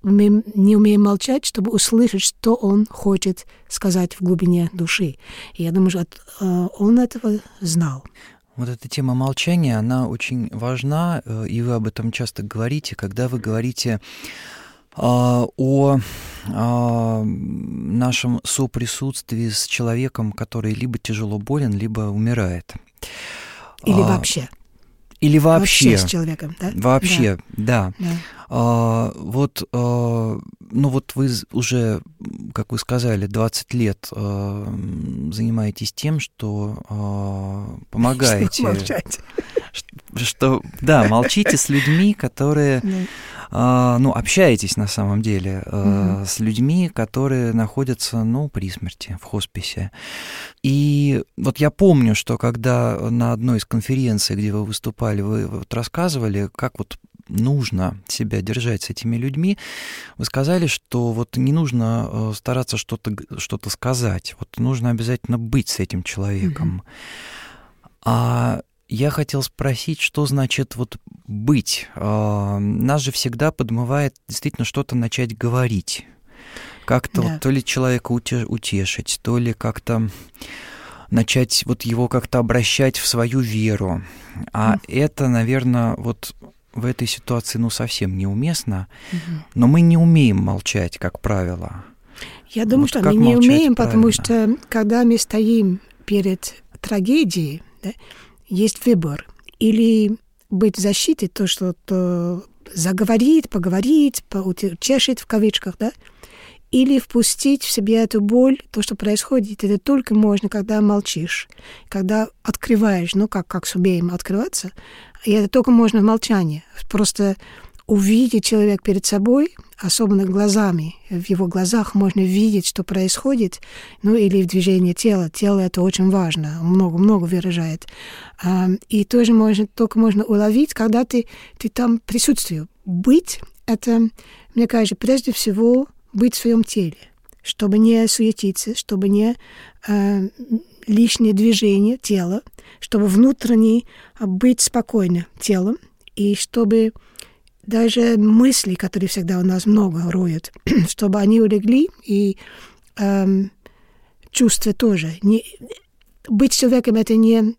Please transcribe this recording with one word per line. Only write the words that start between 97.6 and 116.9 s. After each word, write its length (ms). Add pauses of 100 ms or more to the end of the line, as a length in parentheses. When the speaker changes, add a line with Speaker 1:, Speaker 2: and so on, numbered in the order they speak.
Speaker 1:
да, 80 (560)
есть 380
выбор. 420 (320)
Или 580 (320)
быть 280
в 40
защите, 460
то, 180
что, 280 (120)
то 600 (280)
заговорить, 760
поговорить, 800
поуте-, 440
"утешить" 460
в 60
кавычках, 520
да, 140 (800)
или 280
впустить 640
в 80
себе 240
эту 260
боль, 360 (140)
то, 100
что 140
происходит. 720
Это 120
только 380
можно, 320
когда 320
молчишь, 680 (400)
когда 400 (140)
открываешь, 680
ну, 140
как, 200
как 180
с 100
умеем 380
открываться. 580 (540)
И 60
это 180
только 220
можно 280
в 40
молчании. 600 (260)
Просто 460 (520)